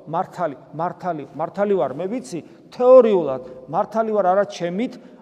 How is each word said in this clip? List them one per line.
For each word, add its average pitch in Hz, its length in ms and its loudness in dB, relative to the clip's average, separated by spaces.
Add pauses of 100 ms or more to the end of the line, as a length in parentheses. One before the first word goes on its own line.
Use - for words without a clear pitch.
მართალი, 165 520 -6 (140)
მართალი, 165 600 -8
მართალი 190 460 -4
ვარ, 147 180 0
მე 160 120 -8
ვიცი, 196 340 -10 (260)
თეორიულად 214 760 6 (200)
მართალი 214 480 -4
ვარ 208 160 0
არა 196 180 2
ჩემით, 185 480 -6 (280)